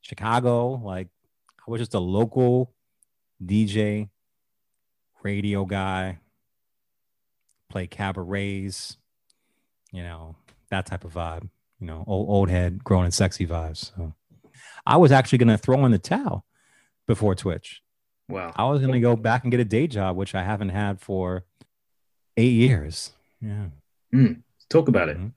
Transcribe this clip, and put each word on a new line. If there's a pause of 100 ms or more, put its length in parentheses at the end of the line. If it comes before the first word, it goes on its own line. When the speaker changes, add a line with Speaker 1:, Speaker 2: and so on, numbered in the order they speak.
Speaker 1:
Chicago.
Like, (580)
I
was
just
a
local (720)
D
J, (1160)
radio
guy, (1500)
play
cabarets, (920)
you
know, (340)
that
type
of
vibe, (320)
you
know,
old,
old
head,
grown
and
sexy
vibes.
So (720)
I
was
actually
gonna
throw
in
the
towel (640)
before
Twitch. (460)
Speaker 2:
Wow.
Speaker 1:
I
was
gonna
go
back
and
get
a
day
job,
which
I
haven't
had
for (920)
eight
years. (280)
Yeah. (480)
Speaker 2:
Mm. (280)
Talk
about
it.
Speaker 1:
Mm-hmm.